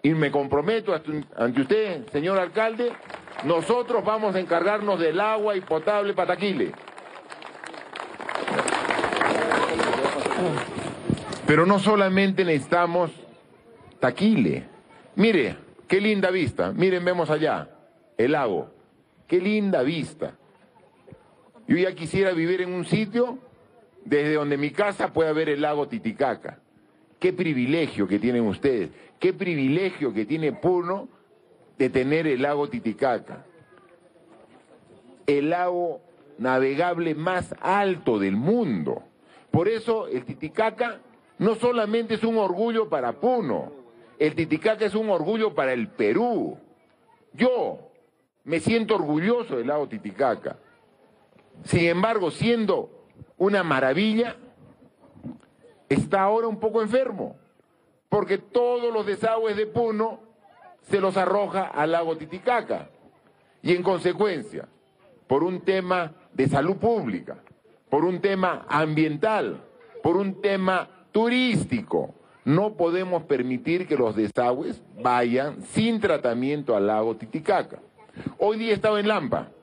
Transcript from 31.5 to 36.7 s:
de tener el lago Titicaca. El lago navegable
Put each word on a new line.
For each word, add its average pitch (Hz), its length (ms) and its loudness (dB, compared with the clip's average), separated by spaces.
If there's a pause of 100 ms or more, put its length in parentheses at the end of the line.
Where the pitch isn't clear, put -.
de 131 140 2
tener 139 360 0
el 131 160 2
lago 143 260 0
Titicaca. 113 760 -2 (1800)
El 143 240 2
lago 175 500 -2 (380)
navegable 143 760 0